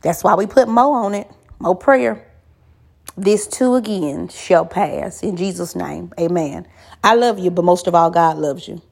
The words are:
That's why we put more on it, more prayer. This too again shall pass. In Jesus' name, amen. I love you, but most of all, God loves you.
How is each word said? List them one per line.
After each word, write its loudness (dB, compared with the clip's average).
That's -2
why 4
we 0
put 2
more 2
on -2
it, -8
more 0
prayer. 2
This 0
too 0
again -4
shall 2
pass. -6
In -6
Jesus' -6
name, -10
amen. -2
I 4
love 2
you, 0
but -2
most 2
of -2
all, 6
God 2
loves -6
you. -14